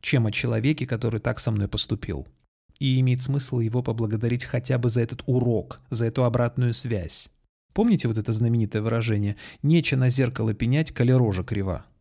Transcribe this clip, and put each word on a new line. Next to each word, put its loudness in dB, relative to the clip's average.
чем 2
о -2
человеке, 0
который -2
так -4
со 0
мной 0
поступил. -4
И 2
имеет 2
смысл -2
его 0
поблагодарить -2
хотя -2
бы 0
за 2
этот -6
урок, 0
за -2
эту 0
обратную 0
связь. -4
Помните 2
вот 0
это -2
знаменитое 0
выражение 0
"Нече 4
на 4
зеркало 0
пенять, 0
коли 2
рожа 4
крива"? -4